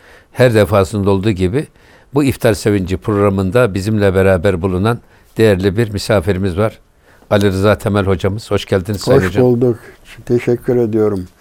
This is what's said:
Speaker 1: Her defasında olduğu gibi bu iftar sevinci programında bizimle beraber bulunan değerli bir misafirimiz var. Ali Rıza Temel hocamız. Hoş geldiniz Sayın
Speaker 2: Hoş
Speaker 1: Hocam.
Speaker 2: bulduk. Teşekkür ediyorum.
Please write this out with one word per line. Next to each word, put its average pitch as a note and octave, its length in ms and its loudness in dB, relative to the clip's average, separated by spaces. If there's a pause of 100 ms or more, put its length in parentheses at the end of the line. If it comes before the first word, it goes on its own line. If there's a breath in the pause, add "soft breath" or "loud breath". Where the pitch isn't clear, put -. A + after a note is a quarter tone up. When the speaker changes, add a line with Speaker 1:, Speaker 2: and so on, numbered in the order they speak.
(320 soft breath)
Speaker 1:
Her B2 220 2
defasında G2+ 560 2
olduğu G2 220 0
gibi F2+ 360 -2 (460 soft breath)
bu D3+ 100 0
iftar B2+ 300 0
sevinci F#2+ 440 -2
programında G2+ 760 0
bizimle G2+ 420 0
beraber F#2+ 460 2
bulunan G2 380 -2 (380 soft breath)
değerli G2+ 400 2
bir A#2 140 -2
misafirimiz G2 680 -2
var. G#2+ 220 -2 (500 soft breath)
Ali G#2 180 2
Rıza G2 300 2
Temel G2+ 280 -2
hocamız. G2 460 -4
Hoş G2+ 140 -2
geldiniz G2+ 360 -4
Sayın C3+ 180 4
Speaker 2:
Hoş F#2+ 80 -2
Speaker 1:
Hocam. G2 160 0
Speaker 2:
bulduk. B2 360 2 (460)
Teşekkür B2 520 -2
ediyorum. G#2+ 500 -2 (140)